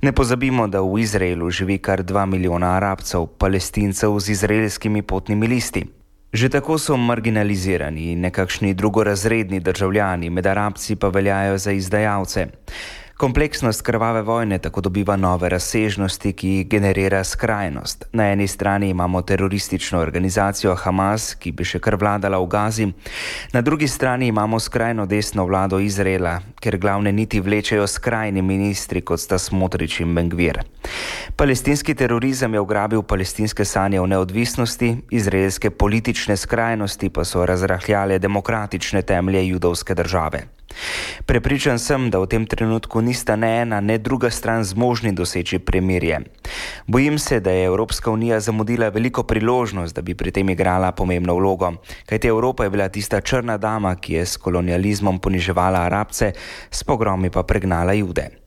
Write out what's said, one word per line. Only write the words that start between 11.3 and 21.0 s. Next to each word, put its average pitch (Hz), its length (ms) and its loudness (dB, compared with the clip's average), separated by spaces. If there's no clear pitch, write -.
za 98 140 -2
izdajalce. 98 760 0
Kompleksnost 131 680 0
krvave 113 400 2
vojne 110 380 0
tako 92 220 -4
dobiva 98 340 2
nove 90 340 2
razsežnosti, 98 840 0
ki - 140 -4
jih 95 200 0
generira 98 560 2
skrajnost. 98 880 -4
Na 107 200 2
eni 98 160 2
strani 98 420 0
imamo 90 320 0
teroristično 95 800 0
organizacijo 92 760 0
Hamas, 95 600 0